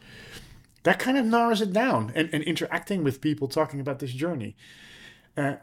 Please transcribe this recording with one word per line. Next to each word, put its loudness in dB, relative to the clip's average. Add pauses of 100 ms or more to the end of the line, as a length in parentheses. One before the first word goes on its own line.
(840)
That 4
kind 2
of 2
narrows 4
it 0
down, 2
and, 0
and 0
interacting -2
with 0
people 0
talking -2
about -4
this -8
journey. -4 (800)
Uh, 0